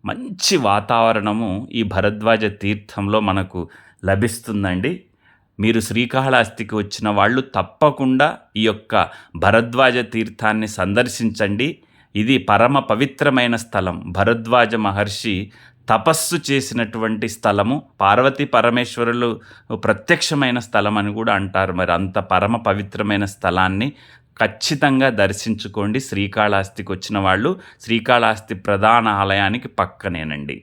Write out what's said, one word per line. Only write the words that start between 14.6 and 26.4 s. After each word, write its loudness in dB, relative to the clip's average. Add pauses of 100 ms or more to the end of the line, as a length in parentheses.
మహర్షి -2 (540)
తపస్సు 2 (120)
చేసినటువంటి -2
స్థలము, 0 (240)
పార్వతీ 4
పరమేశ్వరులు 0 (560)
ప్రత్యక్షమైన 0 (100)
స్థలం 0
అని -2
కూడా 0
అంటారు. -2
మరి 0
అంత -2
పరమ 0
పవిత్రమైన -2
స్థలాన్ని -2 (520)
ఖచ్చితంగా 0 (120)
దర్శించుకోండి. -2
శ్రీకాళహస్తికి -2